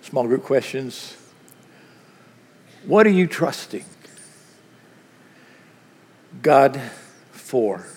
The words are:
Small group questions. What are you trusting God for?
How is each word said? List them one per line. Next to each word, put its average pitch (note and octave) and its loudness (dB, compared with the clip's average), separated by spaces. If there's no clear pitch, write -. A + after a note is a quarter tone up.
Small B2+ -4
group A#2+ 0
questions. - -6
What G#3+ 4
are G#3+ 6
you F#3 4
trusting - -6
God C#3 4
for? G#2 -4